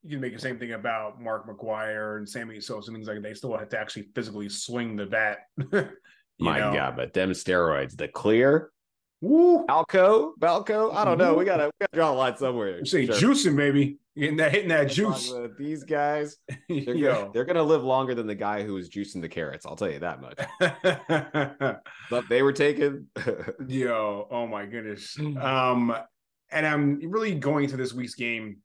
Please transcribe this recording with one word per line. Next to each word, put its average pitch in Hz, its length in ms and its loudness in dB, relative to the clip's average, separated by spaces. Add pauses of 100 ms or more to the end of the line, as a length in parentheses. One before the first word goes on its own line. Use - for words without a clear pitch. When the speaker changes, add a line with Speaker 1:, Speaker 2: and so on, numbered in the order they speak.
Speaker 1:
You 151 60 -14
can 147 100 -6
make 127 140 -6
the 113 60 -14
same 123 200 -6
thing 117 140 -10
about 110 460 -6
Mark 110 280 -6
McGwire 107 680 -6
and 104 100 -10
Sammy 113 320 -10
Sosa 107 300 -10
and 113 60 -12
things 110 120 -12
like 107 80 -6
that. 104 120 -10
They 107 60 -12
still 113 220 -6
have 104 140 -8
to 113 100 -4
actually 107 240 -10 (100)
physically 104 340 -6
swing 120 460 -6
the 101 120 -6
bat. 104 340 0 (180)
<laughs> 151 400 -2 (400)
You 85 80 0
Speaker 2:
My 78 120 2
Speaker 1:
know? - 140 0
Speaker 2:
God, 67 240 0
but 64 160 -6
them 92 200 2
steroids, 82 640 0
the 73 140 -6
clear, 131 600 4 (500)
Speaker 1:
Woo! 330 460 6
Speaker 2:
Balco, 185 760 6
Balco, 208 540 2
I 208 100 2
don't 175 140 2
know. 180 160 6
We 160 60 4
Speaker 1:
Woo! 180 40 2
Speaker 2:
gotta, 175 220 2
we 151 60 -2 (100)
gotta 196 100 -2
draw 160 200 4
a - 20 2
line 127 240 2
somewhere. 113 400 -2
Speaker 1:
You 139 80 -6
say 147 180 2
Speaker 2:
Sure. 120 300 4
Speaker 1:
juicing, 170 220 2
baby. 143 420 4 (180)
Getting 151 220 -2
that, 156 120 4
hitting 190 200 2
that 151 140 4
Speaker 2:
We're 135 40 0
talking 185 240 2
Speaker 1:
juice. 127 200 -4
Speaker 2:
about 120 260 -8
these 147 260 -8
guys, 147 540 -2 (140)
Speaker 1:
<laughs> - 180 -16
Speaker 2:
they're 131 240 -2
Speaker 1:
Yo. 143 180 2
Speaker 2:
gonna, 101 220 -2
they're 120 100 2
gonna 165 180 2
live 151 220 4
longer 131 300 2
than 117 120 -4
the 104 80 -4
guy 101 280 -4
who 107 100 -6
was 92 160 -6
juicing 98 320 -8
the 82 80 -8
carrots. 78 380 -8
I'll - 100 -12
tell 95 140 -4
you 73 80 -8
that 82 240 -8
much. - 180 -14 (200)
Speaker 1:
<laughs> 147 1200 -2 (300)
Speaker 2:
But 120 180 -2
they 120 140 4
were 139 100 4
taking 143 540 0 (300)
<laughs> - 320 -10
Speaker 1:
Yo, 113 640 -2
oh 120 160 -4
my 104 200 -8
goodness. 107 520 -12
Speaker 2:
Mm. 147 240 -6
Speaker 1:
Um, 127 520 2 (560)
and 156 160 0
I'm 147 340 2 (100)
really 214 240 -2
going 143 340 0
to 131 80 -6
this 127 160 -4
week's 123 220 -8
game. 113 500 -6